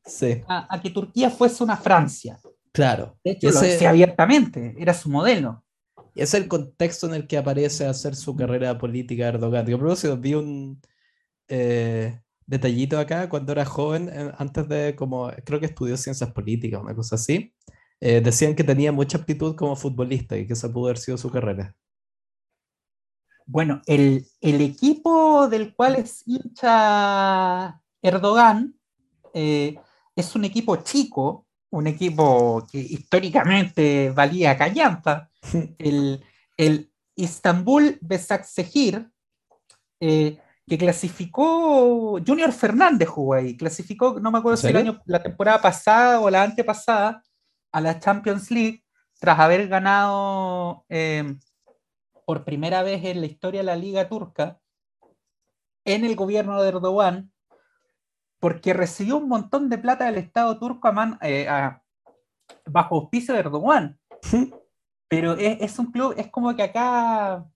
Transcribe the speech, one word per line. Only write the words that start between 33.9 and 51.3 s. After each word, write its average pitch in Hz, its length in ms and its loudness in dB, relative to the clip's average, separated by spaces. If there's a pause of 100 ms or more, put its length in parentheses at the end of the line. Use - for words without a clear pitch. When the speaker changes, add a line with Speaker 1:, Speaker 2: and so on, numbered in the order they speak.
Speaker 2:
valía 143 460 4
callampa, 170 760 0 (120)
Speaker 1:
<laughs> - 360 -6
Speaker 2:
el, 143 440 -2 (340)
el 156 340 2 (240)
Istanbul 202 840 2
Besaksehir, 190 1120 -2 (880)
eh, 156 380 0 (280)
que 165 120 -2
clasificó, 233 1500 2
Junior 311 260 2
Fernández 233 560 4
jugó 135 260 -2
ahí, 127 220 -2
clasificó, 208 640 -2
no 220 140 -4
me 226 60 2
acuerdo 226 180 0
Speaker 1:
¿En 226 40 -2
Speaker 2:
si 226 80 0
el - 60 4
Speaker 1:
serio? 220 180 2
Speaker 2:
año, - 140 -16
la 175 160 0
temporada 214 380 2
pasada 233 600 4
o 208 100 2
la 190 120 6
antepasada, 220 800 -2 (480)
a 156 100 -4
la 165 200 -2
Champions 202 500 -2
League, 226 320 -2 (380)
tras 160 180 2
haber 175 300 4
ganado... 190 1200 -2
Eh, 151 480 -4 (880)